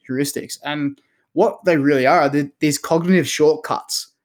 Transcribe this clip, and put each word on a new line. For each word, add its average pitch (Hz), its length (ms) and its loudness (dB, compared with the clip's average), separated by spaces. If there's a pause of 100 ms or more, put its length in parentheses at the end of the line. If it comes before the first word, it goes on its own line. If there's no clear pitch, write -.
heuristics? 139 540 -6
And 147 360 -6 (340)
what - 320 0
they 170 120 4
really 139 300 2
are, 165 140 4
are 143 80 2
the, 143 200 -2 (120)
these 151 180 0
cognitive 170 480 2
shortcuts, - 800 -2 (180)